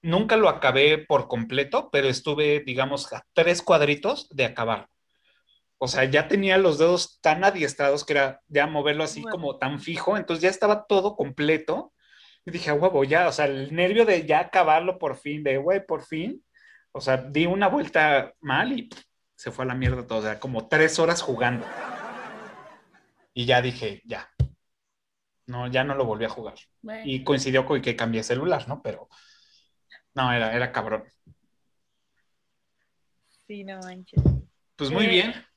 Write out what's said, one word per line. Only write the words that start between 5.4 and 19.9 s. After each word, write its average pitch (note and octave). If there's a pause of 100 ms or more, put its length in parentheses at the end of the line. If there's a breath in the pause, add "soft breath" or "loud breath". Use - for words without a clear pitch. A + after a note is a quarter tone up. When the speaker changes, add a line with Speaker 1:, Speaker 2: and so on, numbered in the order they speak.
Speaker 1:
O C3
sea, C3
ya C#3+
tenía G3
los E3+
dedos E3+
tan D#3+
adiestrados D3
que D#3
era C3+
ya D3
moverlo D3+
así -
Speaker 2:
Wow. A3
Speaker 1:
como D#3
tan C#3+
fijo, E3+
entonces E3+
ya F#3
estaba G#3
todo G3+
completo. D#3 (540 soft breath)
Y F3
dije, E3
"A D3
huevo, D#3
ya", D#3+
o C#3+
sea, D3+
el C#3
nervio G3
de F3
ya D3+
acabarlo F3
por C#3
fin, D3+
de, C3+
"Güey, F#3
por D#3
fin". F3+ (520 soft breath)
O C3
sea, C3
di C#3+
una G3
vuelta D#3
mal D#3+
y, B3+
pff, - (340)
se -
fue C3
a -
la B2
mierda B2+